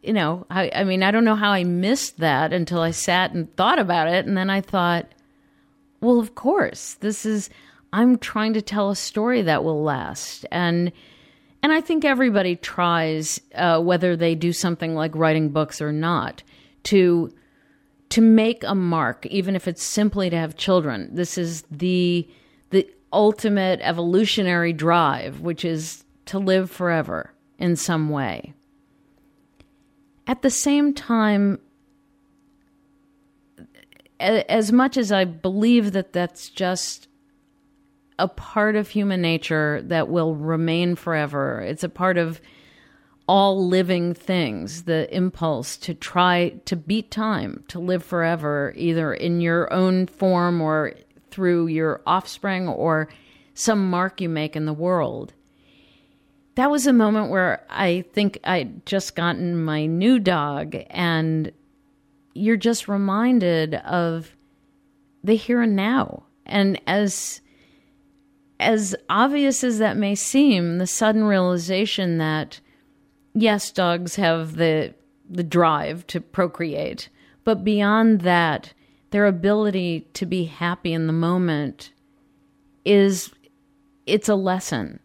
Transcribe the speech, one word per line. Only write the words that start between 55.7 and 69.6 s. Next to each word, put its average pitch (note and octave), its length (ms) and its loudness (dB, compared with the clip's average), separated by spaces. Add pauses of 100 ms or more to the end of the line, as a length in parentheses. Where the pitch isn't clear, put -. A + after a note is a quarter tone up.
That C4+ 160 2
was C#4+ 160 2
a C4+ 60 6
moment G#3+ 360 4
where F#3 400 0
I F3+ 440 0
think G3+ 320 0
I'd D#3+ 400 -4
just - 320 -4
gotten E3+ 440 -2
my D3+ 240 -2
new F#3 320 2
dog, D#3 600 -2 (120)
and D#3+ 600 -2 (840)
you're G#3+ 220 0
just A#3 320 -2
reminded G3 880 0
of E3 580 -4 (920)
the G#3+ 100 4
here A#3+ 260 0
and A3 140 2
now. G3 480 -2 (220)
And G3 420 0
as, G3 540 -2 (1160)
as G#3+ 380 0 (140)
obvious C4+ 560 2